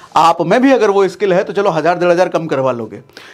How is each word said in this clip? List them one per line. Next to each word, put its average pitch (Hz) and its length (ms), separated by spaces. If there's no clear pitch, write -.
आप 165 260
में 196 200
भी 269 100
अगर 220 180
वो 196 180
स्किल 180 260
है, 190 100
तो 208 100
चलो, 202 160
हज़ार, 165 300
डेढ़ 175 120
हज़ार 175 180
कम 165 180
करवा 135 240
लोगे, 113 300